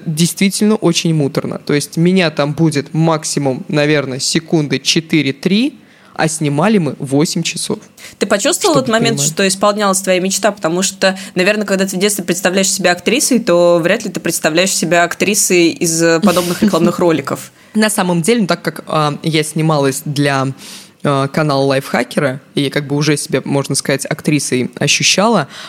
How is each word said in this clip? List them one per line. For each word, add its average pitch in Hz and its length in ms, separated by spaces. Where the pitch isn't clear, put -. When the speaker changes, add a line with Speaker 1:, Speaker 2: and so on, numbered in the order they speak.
Speaker 1:
действительно 190 720
очень 170 400
муторно. 135 440
То - 160
есть 147 220
меня 175 340
там 151 220
будет 143 420
максимум, 156 720
наверное, 147 500
секунды 151 600
четыре-три, 165 960
а 160 140
снимали 156 500
мы 151 200
восемь 147 440
часов. - 360
Speaker 2:
Ты - 80
почувствовал 311 480
Speaker 1:
Чтобы 269 100
Speaker 2:
этот 233 80
момент, 226 260
Speaker 1:
понимать. 151 140
Speaker 2:
что 196 160
исполнялась 202 540
твоя 185 180
мечта? 190 320
Потому 175 300
что, 190 360
наверное, 202 300
когда 196 220
ты 190 100
в - 20
детстве 196 260
представляешь 185 460
себя 196 220
актрисой, 233 460
то 175 440
вряд 190 220
ли 202 60
ты 170 100
представляешь 170 540
себя 170 300
актрисой 175 680
из, 165 320
э, 165 180
подобных 175 420
рекламных 175 360
Speaker 1:
<laughs> - 0
Speaker 2:
роликов. 175 540
Speaker 1:
На 214 140
самом 180 320
деле, 226 220
ну, 180 40
так 175 140
как, - 260
а, 147 360
я 156 200
снималась 151 640
для, 139 440
а, 139 260
канала 143 360
Лайфхакера, 139 800
и 143 100
я 131 60
как 147 160
бы 143 100
уже 147 200
себя, - 300
можно 139 280
сказать, 135 300
актрисой 139 720
ощущала, 180 720